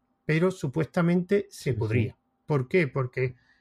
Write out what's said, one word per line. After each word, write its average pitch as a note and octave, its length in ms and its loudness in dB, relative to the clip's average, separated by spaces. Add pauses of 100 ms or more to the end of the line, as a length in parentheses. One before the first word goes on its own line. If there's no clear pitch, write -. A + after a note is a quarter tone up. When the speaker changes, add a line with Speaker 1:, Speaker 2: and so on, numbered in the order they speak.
(240)
Speaker 1:
Pero E3 280 0
supuestamente F3 960 0
se - 140 -18
Speaker 2:
Sí, D3 60 -2
sí. - 20 -2
Speaker 1:
podría. A2 440 0 (300)
¿Por C3+ 220 0
qué? F3 180 2
Porque, B2+ 480 -4 (260)